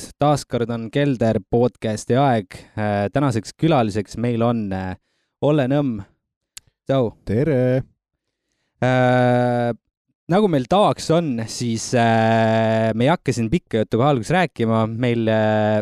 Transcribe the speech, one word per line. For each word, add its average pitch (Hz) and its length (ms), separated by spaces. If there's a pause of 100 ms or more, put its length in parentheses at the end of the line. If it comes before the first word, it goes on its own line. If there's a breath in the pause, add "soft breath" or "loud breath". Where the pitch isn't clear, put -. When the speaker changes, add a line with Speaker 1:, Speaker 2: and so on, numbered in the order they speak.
(160)
Speaker 1:
Taas 143 300
kord 120 240
on 113 220
Kelder 120 500
podcasti 120 760
aeg. 123 400 (140)
Äh, 104 380
tänaseks 135 460
külaliseks 113 640
meil 117 260
on, 117 260
äh, 92 260 (460)
Olle 143 260
Nõmm. 135 340 (760)
Tšau. 131 420
Speaker 2:
Tere. 127 400 (1200)
Speaker 1:
Äh, 123 880 (580)
nagu 196 200
meil 139 180
tavaks 180 440
on, 156 320
siis, 113 480
äh, 113 1000
me 113 140
ei 147 60
hakka 175 200
siin 117 180
pikka 113 340
juttu 110 160
kohe 139 100
alguses 131 240
rääkima. 113 520
Meil, 117 400
äh, 107 560